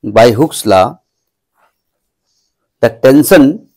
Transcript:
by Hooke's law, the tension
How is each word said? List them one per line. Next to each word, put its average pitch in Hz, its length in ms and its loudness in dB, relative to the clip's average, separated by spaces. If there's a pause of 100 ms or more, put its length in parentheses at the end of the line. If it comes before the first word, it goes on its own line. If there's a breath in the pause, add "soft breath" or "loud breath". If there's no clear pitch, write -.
by 113 280 2
Hooke's 131 340 -4
law, 104 320 0 (1800)
the 113 80 -4
tension 147 880 0